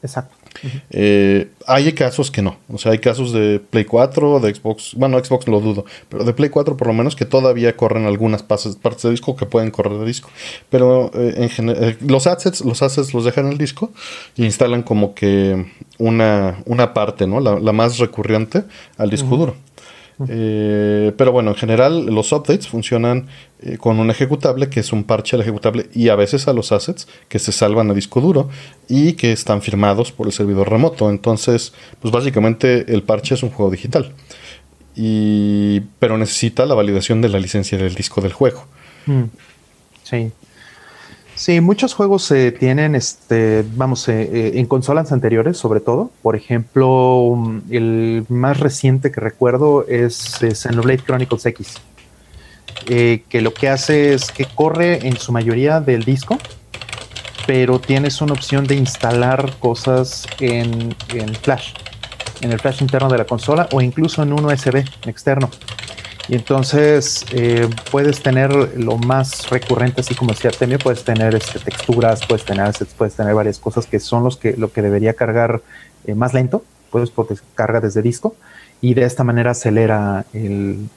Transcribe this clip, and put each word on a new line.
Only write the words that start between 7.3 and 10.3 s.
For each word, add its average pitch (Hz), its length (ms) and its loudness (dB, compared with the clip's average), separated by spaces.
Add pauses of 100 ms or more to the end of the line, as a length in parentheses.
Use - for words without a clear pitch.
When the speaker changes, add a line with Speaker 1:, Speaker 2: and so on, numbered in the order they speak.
Speaker 2:
corren 110 300 0
algunas 107 340 0
pases, 104 360 -4
partes - 260 -4
de 117 80 2
disco 123 240 -2
que 135 100 -4
pueden 113 240 0
correr 104 300 -4
de 110 60 -4
disco. - 260 -8 (400)